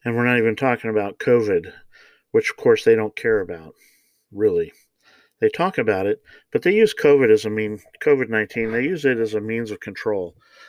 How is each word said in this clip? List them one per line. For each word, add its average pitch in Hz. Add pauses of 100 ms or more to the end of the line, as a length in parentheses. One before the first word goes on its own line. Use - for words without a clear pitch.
And 117
we're 120
not 123
even 113
talking 120
about 101
covid, 104 (580)
which, -
of -
course, -
they 113
don't 107
care 110
about, 82 (580)
really. 95 (720)
They 110
talk 185
about 104
it, - (300)
but -
they 180
use 214
covid 143
as 107
a 110
mean, 107 (180)
covid 131
nineteen, 110
they 120
use 160
it 127
as 110
a 107
means 113
of 104
control. 98 (320)